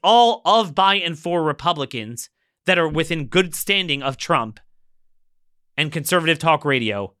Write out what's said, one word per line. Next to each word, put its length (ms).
all 420
of, 300
by, 220
and 200
for 240
Republicans 880
that 100
are 100
within 380
good 300
standing 480
of 140
Trump 420
and 160
conservative 460
talk 260
radio. 580